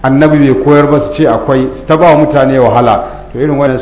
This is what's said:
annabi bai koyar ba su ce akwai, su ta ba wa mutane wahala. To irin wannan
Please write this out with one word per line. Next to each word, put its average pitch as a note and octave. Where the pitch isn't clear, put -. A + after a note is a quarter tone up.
annabi D3
bai C3
koyar D3
ba D3
su -
ce D3+
akwai, C3
su -
ta D#3
ba E3+
wa D3
mutane C3+
wahala. A#2
To A#2
irin C#3+
wannan C3